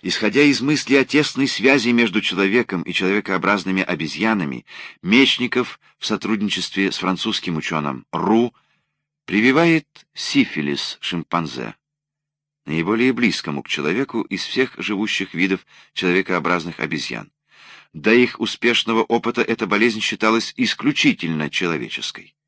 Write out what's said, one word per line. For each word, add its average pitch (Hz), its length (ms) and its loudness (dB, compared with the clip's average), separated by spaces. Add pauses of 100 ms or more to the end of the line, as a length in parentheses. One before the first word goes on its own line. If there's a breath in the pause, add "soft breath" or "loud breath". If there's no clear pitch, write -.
Исходя 104 400 2
из 135 180 4
мысли 135 340 2
о 131 100 6
тесной 139 420 0
связи 123 420 2
между 113 320 2
человеком 98 600 0
и 87 100 -8
человекообразными 95 880 0
обезьянами, 82 800 -4 (360 loud breath)
Мечников 123 800 2 (180 soft breath)
в - 80 -12
сотрудничестве 98 880 -2
с - 60 -6
французским 92 600 -4
ученым 73 540 -4
Ру 107 420 2 (720)
прививает 139 600 2 (280)
сифилис 76 840 -2
шимпанзе, 71 760 -6 (920)
наиболее 104 480 2
близкому 85 480 -2
к - 60 -16
человеку 101 540 -2
из - 220 -6
всех - 360 -2
живущих 98 560 -4
видов 92 320 0 (260 soft breath)
человекообразных 87 840 0
обезьян. 67 520 -6 (640 loud breath)
До 82 180 2
их 123 280 6
успешного 113 640 0
опыта 117 400 0
эта 110 240 -2
болезнь 107 320 2
считалась 110 580 0
исключительно 98 920 0
человеческой. - 840 -6 (120)